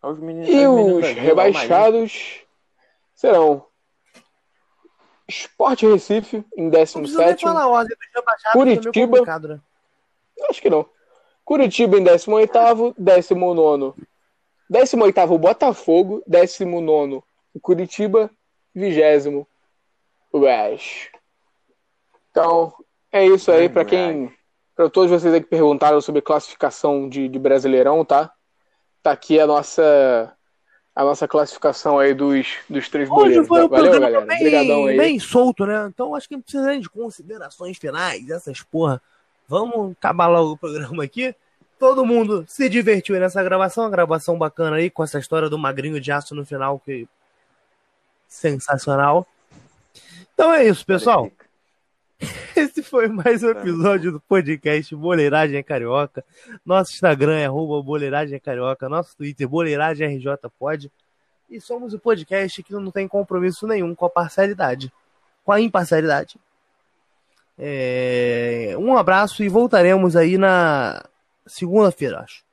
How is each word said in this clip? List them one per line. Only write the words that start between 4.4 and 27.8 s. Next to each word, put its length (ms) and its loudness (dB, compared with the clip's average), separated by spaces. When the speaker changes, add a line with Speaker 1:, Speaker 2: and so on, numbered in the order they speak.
Speaker 2:
Sport 560 -4
Recife, 520 2
em 40 -6
Speaker 3:
Não 40 -18
precisa 140 -18
nem 120 -4
Speaker 2:
décimo 380 2
sétimo. 440 0
Speaker 3:
falar 100 0
a 60 2
ordem 280 0
dos 180 -20
rebaixados, 380 -2
que 60 4
é 60 4
meio 180 2
Speaker 2:
Curitiba. 240 0
Speaker 3:
complicado, 300 -2
né? 120 -16
Speaker 2:
Acho 100 -8
que 100 -12
não. 160 -2
Curitiba 540 0
em 60 2
décimo 320 0
oitavo, 600 2
décimo 560 2
nono. 400 0
Décimo 360 2
oitavo, 340 4
Botafogo. 880 2
Décimo 540 2
nono, 420 0
o 60 -18
Curitiba. 680 0
Vigésimo, 680 0
o 80 0
Goiás. 680 -2
Então, 440 0
é 120 4
isso 280 4
aí. 160 6
Speaker 1:
Grande 40 -4
Speaker 2:
Pra 120 2
quem, 320 0
Speaker 1:
Goiás. 160 -8
Speaker 2:
pra 160 2
todos 220 4
vocês 200 2
aí 80 4
que 60 -14
perguntaram 540 2
sobre 200 -2
classificação 880 -4
de, 200 -6
de 100 -8
Brasileirão, 680 2